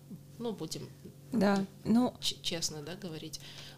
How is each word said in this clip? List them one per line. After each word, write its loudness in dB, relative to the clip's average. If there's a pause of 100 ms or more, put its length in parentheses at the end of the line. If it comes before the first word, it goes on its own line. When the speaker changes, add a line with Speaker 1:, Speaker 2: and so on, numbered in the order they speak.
(380)
Speaker 1:
Ну, -4
будем -8 (440)
Speaker 2:
Да, 6 (200)
ну 6
Speaker 1:
ч-, 0
честно, -4
да, -8
говорить. -10 (380)